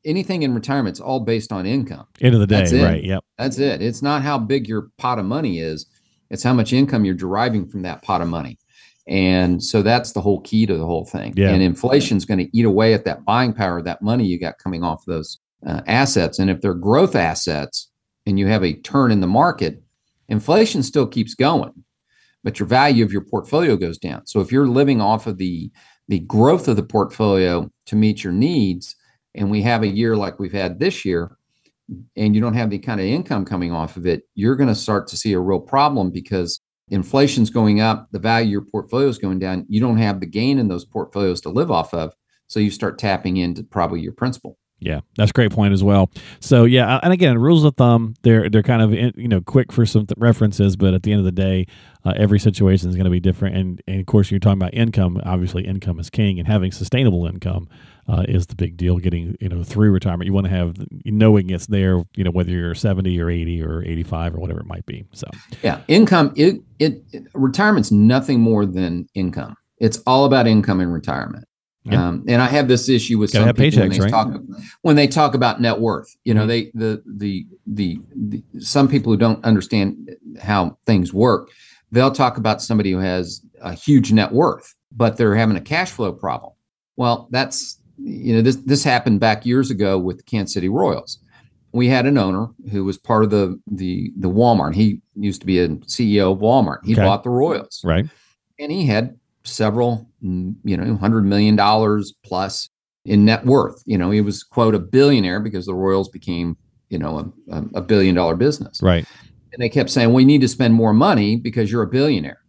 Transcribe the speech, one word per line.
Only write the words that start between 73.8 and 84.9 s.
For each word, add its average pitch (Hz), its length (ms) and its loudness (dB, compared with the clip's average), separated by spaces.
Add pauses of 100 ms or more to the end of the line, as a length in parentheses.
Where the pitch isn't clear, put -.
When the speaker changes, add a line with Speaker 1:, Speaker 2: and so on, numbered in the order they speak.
Speaker 2:
paychecks, - 20 -4
Speaker 1:
they 98 100 2
Speaker 2:
right? 104 80 2
Speaker 1:
talk, 110 220 0 (480)
when 151 160 4
they 143 100 4
talk 147 280 2
about 120 260 0
net 113 180 0
worth. 107 340 -4 (120)
You 117 80 0
know, 107 80 4
Speaker 2:
Mm-hmm. 110 80 0
Speaker 1:
they, 117 240 -2
the, 110 320 -4
the, 101 420 -8 (180)
the, 101 340 -4 (140)
the, 104 300 -8 (160)
some 139 300 2
people 135 240 0
who 101 40 2
don't 113 280 0
understand 101 680 0 (280)
how 95 440 -2
things 92 280 0
work, 107 360 2 (440)
they'll 131 180 4
talk 131 260 -2
about 110 240 -2
somebody 101 300 0
who 92 60 -2
has 90 440 -4 (200)
a 90 100 -12
huge 113 400 2
net 110 220 2
worth, - 420 -2 (160)